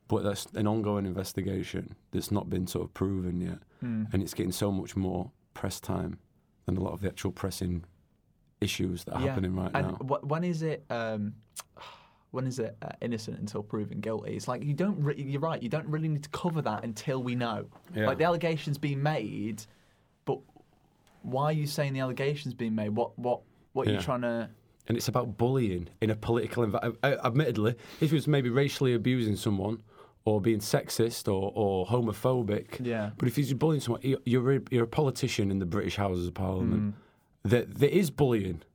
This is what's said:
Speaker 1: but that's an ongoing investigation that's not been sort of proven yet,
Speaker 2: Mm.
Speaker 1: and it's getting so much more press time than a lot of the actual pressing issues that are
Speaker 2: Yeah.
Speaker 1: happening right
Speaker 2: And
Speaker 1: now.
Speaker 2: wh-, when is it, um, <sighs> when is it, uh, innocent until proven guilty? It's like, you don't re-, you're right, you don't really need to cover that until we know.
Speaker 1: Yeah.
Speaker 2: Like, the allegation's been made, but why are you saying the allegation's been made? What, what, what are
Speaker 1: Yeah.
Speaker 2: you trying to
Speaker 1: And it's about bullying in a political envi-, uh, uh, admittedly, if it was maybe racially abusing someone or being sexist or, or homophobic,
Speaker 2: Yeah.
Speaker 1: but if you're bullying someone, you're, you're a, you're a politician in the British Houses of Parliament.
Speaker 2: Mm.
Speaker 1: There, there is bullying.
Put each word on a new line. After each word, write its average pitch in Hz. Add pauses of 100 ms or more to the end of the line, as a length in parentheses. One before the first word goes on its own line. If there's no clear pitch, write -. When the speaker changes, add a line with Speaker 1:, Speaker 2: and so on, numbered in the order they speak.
Speaker 1:
but 101
that's 101 (100)
an 107
ongoing 104
investigation 95 (160)
that's -
not 101
been 92
sort 87
of -
proven 90
yet, 90 (240)
Speaker 2:
Mm. 110
Speaker 1:
and 95
it's 82
getting 92
so 104
much 95
more 92 (220)
press -
time 90 (480)
than 92
a -
lot 92
of 98
the 98
actual -
pressing 90 (760)
issues 92
that -
are -
Speaker 2:
Yeah. -
Speaker 1:
happening 92
right 92
Speaker 2:
And 135
Speaker 1:
now. 90 (260)
Speaker 2:
wh-, -
when 160
is 170
it, 160
um, 110 (420)
<sighs> - (480)
when 131
is 127
it, 110
uh, - (120)
innocent 110
until 104
proven 107
guilty? 107
It's -
like, 123
you 147
don't 185
re-, 143
you're 139
right, 160
you 120
don't 156
really 156
need 147
to -
cover 160
that 107
until 127
we 123
know. 117 (300)
Speaker 1:
Yeah. 107
Speaker 2:
Like, 135
the 156
allegation's 165
been 139
made, 107 (600)
but 139 (840)
why 131
are 156
you 151
saying 143
the 135
allegation's 135
been 113
made? 107
What, 110
what, 120 (320)
what 131
are 104
Speaker 1:
Yeah. 104
Speaker 2:
you 98
trying 123
to 117 (380)
Speaker 1:
And 117
it's -
about 120
bullying 113 (120)
in 110
a 107
political 117
envi-, 104
uh, 117 (120)
uh, 139
admittedly, 120 (240)
if 156
it 165
was 139
maybe 139
racially 135
abusing 117
someone 104 (440)
or 107
being 110
sexist -
or, 98
or 98
homophobic, 117
Speaker 2:
Yeah. 110
Speaker 1:
but 127
if 117
you're 135
bullying 151
someone, 117
you're, 135
you're 127
a, - (100)
you're 120
a -
politician 127
in 98
the 95
British 90
Houses 92
of 87
Parliament. 95
Speaker 2:
Mm. 104 (500)
Speaker 1:
There, 113
there 104
is 170
bullying. 104 (140)